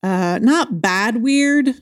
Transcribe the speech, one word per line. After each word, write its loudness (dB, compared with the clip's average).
Uh, -2
not 0
bad 0
weird 0